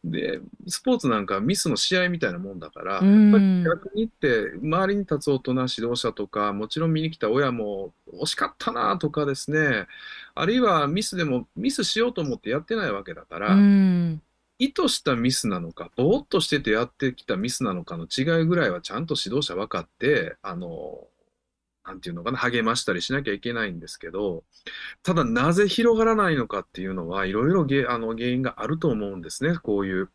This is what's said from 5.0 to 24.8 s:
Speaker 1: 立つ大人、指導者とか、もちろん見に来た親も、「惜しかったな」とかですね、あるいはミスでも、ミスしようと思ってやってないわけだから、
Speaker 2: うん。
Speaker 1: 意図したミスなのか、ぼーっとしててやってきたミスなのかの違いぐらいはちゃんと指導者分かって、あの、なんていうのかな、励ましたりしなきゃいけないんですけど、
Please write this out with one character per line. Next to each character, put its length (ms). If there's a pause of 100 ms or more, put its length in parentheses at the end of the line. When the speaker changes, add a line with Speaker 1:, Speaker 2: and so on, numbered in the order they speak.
Speaker 1:
立 180
つ 120
大 80
人、 140
指 80
導 340
者 180
と 140
か、 260
も 140
ち 120
ろ 80
ん 60
見 80
に 80
来 80
た 140
親 200
も、 420 (200)
「惜 140
し 80
か 120
っ 100
た 140
な」 300
と 80
か 160
で 80
す 180
ね、 360 (480)
あ 100
る 80
い 80
は 260
ミ 140
ス 140
で 80
も、 320
ミ 160
ス 120
し 160
よ 100
う 40
と 80
思 140
っ 40
て 120
や 80
っ 60
て 100
な 100
い 60
わ 120
け 120
だ 80
か 160
ら、 160
Speaker 2:
う 40
ん。 600 (380)
Speaker 1:
意 120
図 160
し 140
た 140
ミ 160
ス 160
な 120
の 140
か、 220
ぼ 240
ー 40
っ 40
と 120
し 80
て 140
て 100
や 120
っ 100
て 200
き 120
た 100
ミ 140
ス 140
な 100
の 100
か 140
の 80
違 380
い 20
ぐ 100
ら 120
い 40
は 100
ち 100
ゃ 80
ん 80
と 140
指 140
導 100
者 100
分 120
か 140
っ 60 (120)
て、 440
あ 120
の、 520 (800)
な 80
ん 60
て 100
い 40
う 20
の 80
か 80
な、 60
励 280
ま 100
し 80
た 100
り 80
し 120
な 80
き 80
ゃ 40
い 60
け 140
な 120
い 60
ん 80
で 80
す 100
け 120
ど、 340 (600)